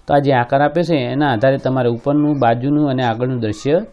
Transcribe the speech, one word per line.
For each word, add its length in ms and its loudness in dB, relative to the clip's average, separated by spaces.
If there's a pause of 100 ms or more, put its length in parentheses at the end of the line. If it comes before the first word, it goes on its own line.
તો 80 0
આ 40 6
જે 140 2
આકાર 300 2
આપ્યો 200 0
છે 140 0
એના 360 -2
આધારે 260 2
તમારે 300 0
ઉપરનું, 520 0
બાજુનું 500 0
અને 120 -2
આગળનું 380 -2
દ્રશ્ય 400 -2 (120)